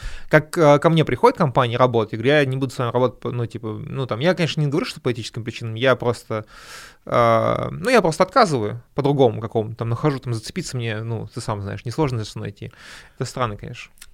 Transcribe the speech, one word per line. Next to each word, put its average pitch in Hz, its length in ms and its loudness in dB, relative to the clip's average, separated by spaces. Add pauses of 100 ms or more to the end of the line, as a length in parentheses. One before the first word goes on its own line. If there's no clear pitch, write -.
(300)
как, 151 280 2
э, 147 220 8
ко 165 100 4
мне 160 160 4
приходит - 320 4
компания 123 400 2
работать, 117 360 2
я 113 40 -4
говорю, 127 220 2
«Я 143 60 4
не 131 120 -2
буду 131 160 -4
с - 60 -10
вами 120 120 -2
работать», 123 280 0
по, 120 120 -6
ну, 120 140 -4
типа, 113 220 -10 (200)
ну, 131 200 -6
там, 110 120 -4
я, 175 140 2
конечно, 156 280 -2
не 147 60 2
говорю, 190 180 -2
что - 140 -12
по 127 120 0
этическим 113 320 -8
причинам, 113 320 -8
я 123 200 4
просто, 113 500 -4 (600)
э, 113 680 2
ну, 156 180 -6
я 240 120 6
просто 175 220 0
отказываю 131 580 0 (140)
по 147 60 -2
другому 131 400 4
какому-то, 113 340 -4
там, 117 140 -6
нахожу, 135 300 0
там, 120 140 -6
зацепиться 135 440 -6
мне, 113 240 -4
ну, 113 320 -6
ты 120 80 -8
сам 104 200 -4
знаешь, 104 240 -8
несложно 123 360 0
это 104 180 -10
найти. 107 320 -10 (460)
Это 127 80 -4
странно, 113 320 -4
конечно. - 340 -14 (220)